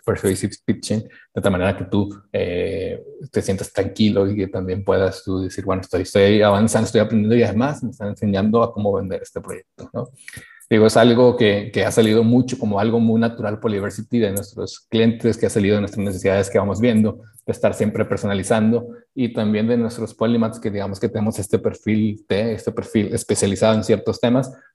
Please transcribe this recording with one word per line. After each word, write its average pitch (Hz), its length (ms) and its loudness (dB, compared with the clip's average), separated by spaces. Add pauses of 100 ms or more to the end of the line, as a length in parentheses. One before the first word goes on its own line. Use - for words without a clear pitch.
persuasive 98 500 -2 (100)
pitching, 107 440 -4 (260)
de 107 60 -6
tal 95 120 2
manera 92 240 0
que - 80 -8
tú, 101 240 -2 (240)
eh, 90 680 -4 (280)
te 101 120 -2
sientas 98 300 -6
tranquilo 101 560 0
y 104 80 -4
que 98 120 -4
también 95 360 -6
puedas 92 380 0
tú 95 180 -4
decir, 95 240 -8
"Bueno, 95 180 -2
estoy, 92 200 -4
estoy 104 400 4
avanzando, 110 440 4
estoy 110 140 2
aprendiendo 107 360 2
y 117 60 4
además 113 400 0
me 113 80 -8
están 101 180 -10
enseñando 107 540 0
a 117 100 0
cómo 104 200 -2
vender 95 300 -4
este - 180 -12
proyecto", - 520 -16
¿no? - 180 -8 (580)
Digo, 110 180 6
es 110 100 2
algo 120 400 6
que, 101 360 2
que - 120 0
ha 107 60 0
salido 110 320 4
mucho 123 340 2
como 104 220 -2
algo 113 220 0
muy 113 200 2
natural 107 380 -4
por 113 140 -2
Libercity 107 480 -4
de 104 100 0
nuestros - 580 -10
clientes, 113 480 2
que - 100 0
ha 101 40 -2
salido 104 240 2
de 104 60 2
nuestras 98 240 -6
necesidades 98 440 0
que 107 120 0
vamos 98 200 -2
viendo, 110 420 2 (220)
de - 80 -4
estar - 220 -2
siempre 107 300 -2
personalizando, 110 840 0 (260)
y 120 200 -4
también 107 340 -2
de 120 100 0
nuestros 113 380 -4
polymaths, 113 460 -2
que 113 100 -4
digamos 98 300 -6
que 117 80 -2
tenemos 107 320 -2
este 104 180 -2
perfil 107 680 -2
T, 107 240 0
este 107 180 -6
perfil 107 420 -2
especializado 110 640 0
en 110 80 0
ciertos - 380 -2
temas, 127 320 0 (220)